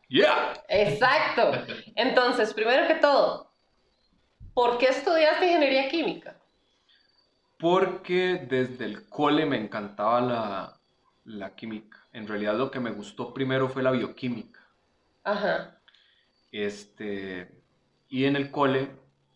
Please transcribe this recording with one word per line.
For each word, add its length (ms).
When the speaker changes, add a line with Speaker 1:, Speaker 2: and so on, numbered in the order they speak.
Speaker 1:
Yeah. 440
Speaker 2:
Exacto. 840
Entonces, 580
primero 360
que 80
todo, 560
¿por 260
qué 100
estudiaste 580
ingeniería 420
química? 480
Speaker 1:
Porque 920
desde 340
el 240
cole 380
me 100
encantaba 640
la, 600
la 300
química. 420
En 140
realidad 300
lo 140
que 100
me 100
gustó 420
primero 360
fue 140
la 100
bioquímica. 680
Speaker 2:
Ajá. 560
Speaker 1:
Este, 1000
y 160
en 100
el 160
cole, 380